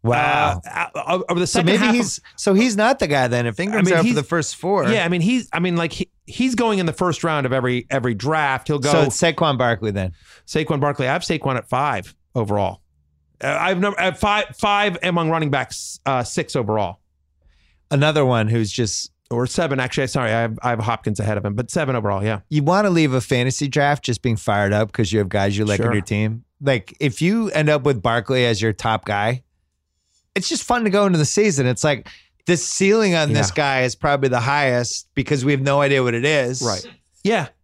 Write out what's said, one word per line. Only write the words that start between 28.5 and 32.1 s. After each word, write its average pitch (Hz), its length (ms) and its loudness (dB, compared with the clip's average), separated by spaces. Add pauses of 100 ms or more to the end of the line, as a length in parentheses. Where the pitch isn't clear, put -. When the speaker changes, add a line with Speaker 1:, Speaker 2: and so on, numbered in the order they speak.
Speaker 1:
your 110 100 2
top 110 320 -2
guy, 107 380 -2 (920)
it's 190 140 -6
just 311 160 -4
fun 240 200 0
to 208 60 2
go 202 160 2
into 180 120 2
the 151 60 4
season. 156 420 2
It's 127 180 -2
like, 143 240 -2 (380)